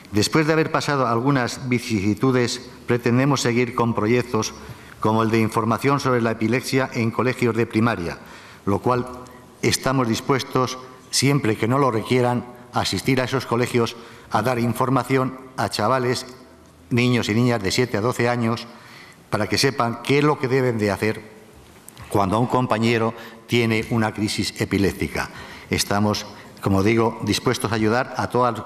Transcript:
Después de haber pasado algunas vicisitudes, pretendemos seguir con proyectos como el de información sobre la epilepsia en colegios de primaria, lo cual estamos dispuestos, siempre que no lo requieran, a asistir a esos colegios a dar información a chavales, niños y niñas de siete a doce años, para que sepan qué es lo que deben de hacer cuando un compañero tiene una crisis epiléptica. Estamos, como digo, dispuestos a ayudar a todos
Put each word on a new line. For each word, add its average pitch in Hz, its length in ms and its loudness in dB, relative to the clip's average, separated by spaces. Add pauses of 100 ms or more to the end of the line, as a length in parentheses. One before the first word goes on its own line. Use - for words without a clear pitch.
(120)
Después 107 340 2
de 156 80 2
haber 156 180 2
pasado 139 360 0
algunas 123 640 0
vicisitudes, 117 1000 0 (180)
pretendemos 123 540 2
seguir 120 320 0
con 117 220 0
proyectos 110 580 0 (460)
como 110 240 2
el 110 80 2
de 113 80 4
información 113 600 2
sobre 123 200 2
la 113 100 2
epilepsia 120 600 0
en 117 160 0
colegios 120 460 0
de 117 100 2
primaria, 107 540 0 (460)
lo 98 140 2
cual 123 280 0 (540)
estamos 131 460 0
dispuestos, 127 720 0 (340)
siempre 127 440 2
que 110 120 0
no 127 100 2
lo 139 140 4
requieran, 120 540 2 (280)
a 120 80 0
asistir 123 400 0
a - 20 -2
esos 123 220 -2
colegios 117 500 0 (360)
a 110 100 0
dar 120 180 0
información 127 800 0 (160)
a 113 140 -2
chavales, 123 560 0 (640)
niños 120 400 2
y 104 40 0
niñas 120 300 2
de 92 80 0
siete 123 240 0
a 101 60 0
doce 120 260 0
años, 117 400 -2 (600)
para 104 180 -2
que 104 100 0
sepan 117 460 0
qué 135 140 2
es 143 80 4
lo 151 140 2
que 127 100 -4
deben 127 280 0
de 104 140 0
hacer 107 300 -2 (880)
cuando 101 280 2
un 120 100 2
compañero 113 680 0 (340)
tiene 113 440 2
una 110 220 0
crisis - 460 -4
epiléptica. 92 720 -2 (400)
Estamos, 101 560 0 (360)
como 95 220 2
digo, 113 400 2
dispuestos 107 480 -2
a 117 40 0
ayudar 110 420 0
a 104 120 -2
todos 117 360 0